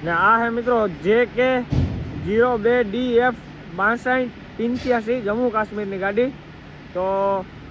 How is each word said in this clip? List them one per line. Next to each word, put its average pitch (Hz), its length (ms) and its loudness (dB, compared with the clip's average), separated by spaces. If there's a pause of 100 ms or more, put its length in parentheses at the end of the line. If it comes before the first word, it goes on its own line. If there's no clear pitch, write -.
ને 165 60 -2
આ 208 340 4
છે 233 40 -2
મિત્રો 233 400 0
જે 185 360 2
કે 254 340 2 (680)
zero 233 320 4
બે 233 260 2
ડી 233 320 0
એફ 247 180 4 (420)
બાસઠ 240 540 2 (280)
પંચ્યાસી 240 640 0
જમ્મુ 226 300 0
કાશ્મીરની 208 480 -4
ગાડી. 202 320 0 (640)
તો 180 100 -2 (680)